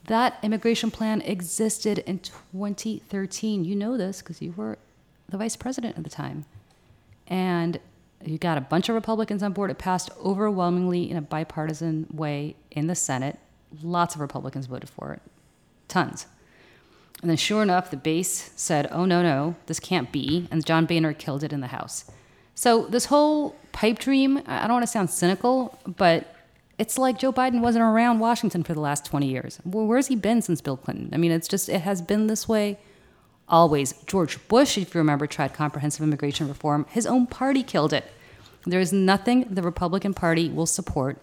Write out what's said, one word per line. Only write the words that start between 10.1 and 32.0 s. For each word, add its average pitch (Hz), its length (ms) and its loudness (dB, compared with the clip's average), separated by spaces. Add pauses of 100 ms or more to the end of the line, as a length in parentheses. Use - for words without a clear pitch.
overwhelmingly 180 880 0
in - 60 -4
a 156 60 -4
bipartisan 156 920 -4
way 151 440 -6 (140)
in 151 180 -2
the 175 60 0
Senate. 135 440 -2 (440)
Lots 170 320 0
of 151 60 -8
Republicans 135 460 -8
voted 127 220 -12
for - 240 -12
it. - 100 -14 (680)
Tons. - 380 -4 (920)
And 170 100 0
then 160 60 4
sure 214 260 0
enough, 180 280 2
the 147 60 -8
base 160 600 -2
said, 147 340 0
"Oh, 170 140 0
no, 180 180 4
no, 156 320 2 (120)
this - 120 -6
can't 147 320 -2
be." 165 400 -2
And 160 160 -2
John 165 200 4
Boehner 160 260 2
killed 147 320 -6
it 151 80 -6
in 143 80 -4
the 127 80 -8
House. - 380 -12 (500)
So 233 300 4
this 233 200 0
whole 302 480 4 (160)
pipe 220 300 0
dream, 269 460 4
I, - 120 -4
I - 80 -2
don't 226 60 2
wanna 240 160 2
sound - 220 0
cynical, 240 760 0
but 170 480 2 (440)
it's 220 200 -2
like 262 200 2
Joe 262 140 2
Biden 254 280 2
wasn't 233 240 4
around 226 340 4
Washington 220 460 2
for 170 100 -2
the 151 60 -2
last 143 240 -2
twenty 143 240 0
years. 127 360 -6
Well, 214 220 -2
where's 247 220 4
he 254 80 2
been 214 260 2
since 165 180 0
Bill 135 160 -4
Clinton? 120 360 -8
I 143 40 -2
mean, 165 140 4
it's 165 160 0
just, - 220 -2
it 180 140 0
has 185 200 -2